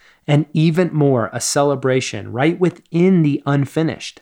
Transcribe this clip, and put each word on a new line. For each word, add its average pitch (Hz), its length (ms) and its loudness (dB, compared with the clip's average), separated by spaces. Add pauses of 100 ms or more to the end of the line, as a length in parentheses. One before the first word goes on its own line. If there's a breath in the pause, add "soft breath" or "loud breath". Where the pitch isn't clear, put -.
(280 soft breath)
and 147 260 2
even 165 400 0
more 135 400 2
a 120 80 -8
celebration 131 880 -2
right 143 280 0
within 175 640 2
the 143 240 0
unfinished 143 760 -2